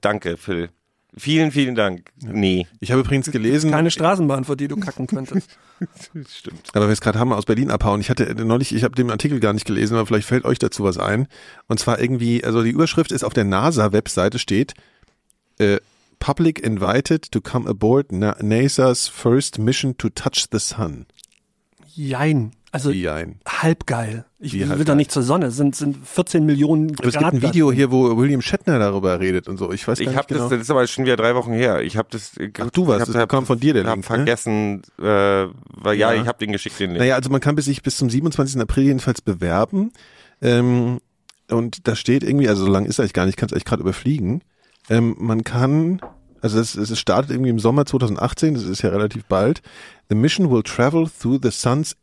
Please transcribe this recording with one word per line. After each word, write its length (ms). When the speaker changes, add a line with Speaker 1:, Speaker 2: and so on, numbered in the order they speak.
Speaker 1:
danke, 360
Phil. 320
Vielen, 340
vielen 240
Dank. 360
Speaker 2:
Ja. 100
Speaker 1:
Nee. 340
Speaker 2:
Ich 140
habe 100
übrigens 300
gelesen 400
Speaker 3:
Keine 180
Straßenbahn, 540
vor 100
die 140
du 80
kacken 320
könntest. 420
Speaker 1:
<laughs> 480
Stimmt. 460
Speaker 2:
Aber 120
wir 60
es 80
gerade 180
haben, 140
aus 140
Berlin 260
abhauen. 280
Ich 100
hatte 240
neulich, 280
ich 120
habe 100
den 160
Artikel 300
gar 120
nicht 140
gelesen, 300
aber 100
vielleicht 220
fällt 160
euch 160
dazu 240
was 140
ein. 280
Und 140
zwar 200
irgendwie, 440
also 180
die 80
Überschrift 400
ist, 140
auf 100
der 100
nasa-Webseite 920
steht, 360
äh, 200
„Public 460
invited 680
to 100
come 280
aboard 420
Na-, 300
nasa's 680
first 500
mission 400
to 100
touch 420
the 80
sun.“ 480
Speaker 3:
Jein. 580
Also 180
Speaker 2:
Jein. 560
Speaker 3:
halb 400
geil. 380
Ich 120
Speaker 2:
Wie 100
Speaker 3:
will 60
Speaker 2:
halb 120
Speaker 3:
da 60
Speaker 2:
geil? 100
Speaker 3:
nicht 160
zur 100
Sonne. 240
Es 100
sind, 200
sind 280
vierzehn 400
Millionen 540
Speaker 2:
Aber 80
es 60
gibt 100
Speaker 3:
Grad 120
Speaker 2:
ein 80
Video 280
Speaker 3:
da. 60
Speaker 2:
hier, 160
wo 240
William 260
Shatner 380
darüber 400
redet 260
und 120
so. 120
Ich 160
weiß 120
gar 40
Speaker 1:
Ich 60
Speaker 2:
nicht 100
Speaker 1:
hab 80
Speaker 2:
genau. 140
Speaker 1:
das, 100
das 120
ist 100
aber 160
schon 160
wieder 120
drei 200
Wochen 160
her. 300
Ich 140
hab 140
das, 260
äh, 140
Speaker 2:
Ach, 100
du 180
warst 220
Speaker 1:
ich 40
hab, 80
Speaker 2:
es, 60
kam 180
von 140
dir 140
der 100
Speaker 1:
hab 100
Speaker 2:
Link, 160
ne? 60
Speaker 1:
vergessen, 640
äh, 60
weil, 920
ja, 160
Speaker 2:
Ja. 80
Speaker 1:
ich 60
hab 140
den 100
geschickt, 300
den 100
Link. 80
Speaker 2:
Naja, 160
also 160
man 100
kann 140
bis, 120
sich 180
bis 120
zum 140
siebenundzwanzigsten 520
April 240
jedenfalls 360
bewerben. 720
Ähm, 560
und 380
da 80
steht 300
irgendwie, 240
also 160
so 80
lang 140
ist 120
eigentlich 140
gar 140
nicht, 80
ich 20
kann's 160
eigentlich 140
grad 120
überfliegen. 640
Ähm, 300
man 240
kann, 560
also 160
es, 160
es 240
startet 320
irgendwie 200
im 100
Sommer 260
zweitausendachtzehn, 680
das 100
ist 180
ja 80
relativ 360
bald. 360
„The 40
mission 360
will 120
travel 460
through 340
the 80
sun's 520